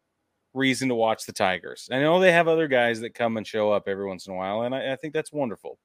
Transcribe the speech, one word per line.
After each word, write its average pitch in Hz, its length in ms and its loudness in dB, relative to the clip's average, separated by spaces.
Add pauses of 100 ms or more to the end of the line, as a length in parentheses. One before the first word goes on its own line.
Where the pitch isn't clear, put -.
(540)
reason 131 340 0
to 123 60 0
watch 113 300 0
the - 80 -12
Tigers. 92 600 -4
I 127 80 0
know 160 200 4
they 185 120 6
have 170 160 4
other 160 200 2
guys 120 320 2
that 113 140 -10
come 113 220 -2
and 104 100 -6
show 107 260 0
up 101 160 0
every 98 180 -4
once 95 200 -10
in 98 60 -12
a 92 40 -8
while, 98 260 -4
and 123 120 -4
I, 131 180 -4
I 131 40 -4
think 147 180 -12
that's 156 180 -4
wonderful. 120 520 -6